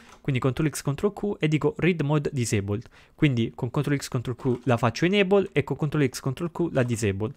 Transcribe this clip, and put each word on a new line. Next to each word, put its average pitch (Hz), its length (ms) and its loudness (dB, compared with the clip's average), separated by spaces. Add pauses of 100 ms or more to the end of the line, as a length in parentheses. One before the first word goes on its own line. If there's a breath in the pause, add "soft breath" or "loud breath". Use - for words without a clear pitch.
(200 loud breath)
Quindi 131 220 -2
control 139 280 0
X, - 120 -6
control 175 320 0
Q 202 260 -4
e 156 80 2
dico 151 300 0
read 165 240 0
mode 147 320 0
disabled. 107 540 -2 (280 soft breath)
Quindi 120 400 2
con 120 160 -6
control 143 260 0
X, - 120 -10
control 123 260 -6
Q 123 300 -2
la 120 120 4
faccio 120 280 0
enable 196 480 4
e 147 100 2
con - 140 -6
control 147 300 2
X, - 120 -10
control 135 320 -4
Q 170 200 -2
la 123 120 2
disable. 110 540 -2